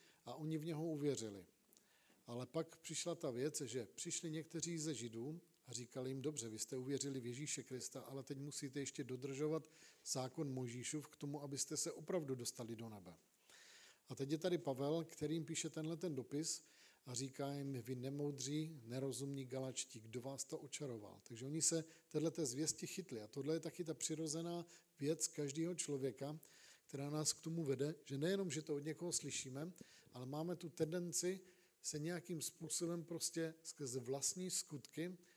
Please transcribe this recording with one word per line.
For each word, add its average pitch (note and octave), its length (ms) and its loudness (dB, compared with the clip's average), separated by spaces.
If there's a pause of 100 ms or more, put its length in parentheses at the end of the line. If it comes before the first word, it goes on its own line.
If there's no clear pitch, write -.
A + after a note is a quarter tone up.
(240)
a - 100 -6
oni D#3 240 0
v D3+ 60 -4
něho D#3+ 200 0
uvěřili. B2 640 2 (800)
Ale B2 200 -2
pak E3 300 0
přišla - 380 -2
ta D#3+ 160 0
věc, C3 300 2
že A#2+ 340 0
přišli - 360 -2
někteří D#3+ 480 -2
ze D3+ 160 2
Židů A#2+ 460 -4 (260)
a A#2+ 60 -10
říkali B2+ 380 -2
jim: C3+ 120 -2
„Dobře, C#3 260 0
vy A2 100 -4
jste - 180 -2
uvěřili C3+ 440 2
v A#2 60 -2
Ježíše C3 360 -2
Krista, B2+ 380 -6
ale C3+ 220 -6
teď C3+ 160 -4
musíte C#3 420 -2
ještě C3+ 240 -2
dodržovat C#3 640 0 (360)
zákon C3+ 460 2
Mojžíšův B2+ 560 0
k - 80 -20
tomu, C#3+ 260 -2
abyste C#3+ 340 0
se E3 160 2
opravdu D3+ 420 2
dostali A#2 420 -2
do A2+ 120 -4
nebe.“ F#2 260 -10 (920)
A B2 60 -6
teď C3+ 160 0
je D#3 80 4
tady F3 200 6
Pavel, C#3+ 460 4
který D3+ 300 0
jim E3 100 2
píše D#3+ 260 0
tenhle D#3 260 -2
ten E3 180 0
dopis C#3+ 500 0 (420)
a B2+ 80 -4
říká C#3 380 0
jim: C#3 200 0
„Vy B2 220 -2
nemoudří, C#3+ 920 0
nerozumní C3+ 600 0
Galačtí, C3 560 -2
kdo A2+ 200 -6
vás C3+ 240 -2
to - 140 -4
očaroval?“ A2 640 -4
Takže A#2+ 240 -6
oni D3+ 160 2
se D#3+ 220 6 (240)
téhleté D#3 380 2
zvěsti D3 400 0
chytli. C3+ 340 -4
A G#2 60 -6
tohle C#3 280 0
je E3 60 4
taky E3 240 -2
ta D#3 100 -2
přirozená E3 720 0 (340)
věc D#3 280 4
každého D#3 460 2
člověka, C#3 640 0 (500)
která C#3+ 220 -2
nás D3+ 220 4
k - 80 -4
tomu E3 240 0
vede, C#3 300 4 (100)
že C#3 140 -2
nejenom, F#3 320 4
že D3+ 120 0
to D3+ 120 0
od C#3+ 100 0
někoho D#3+ 280 -2
slyšíme, C#3 600 -2 (400)
ale B2+ 140 -6
máme D#3+ 300 0
tu F3 120 -4
tendenci F3 720 2 (420)
se - 160 -2
nějakým D#3+ 440 0
způsobem E3+ 600 0
prostě E3 580 0
skrze C3 380 -2
vlastní C#3 500 0
skutky E3 640 -2 (200)